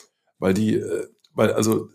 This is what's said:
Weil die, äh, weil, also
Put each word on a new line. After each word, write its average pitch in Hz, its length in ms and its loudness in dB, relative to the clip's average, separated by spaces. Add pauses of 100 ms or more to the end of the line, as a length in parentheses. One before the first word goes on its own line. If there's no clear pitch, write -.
(380)
Weil 98 160 0
die, 107 220 0
äh, 107 320 -4 (260)
weil, 110 200 2
also 110 420 0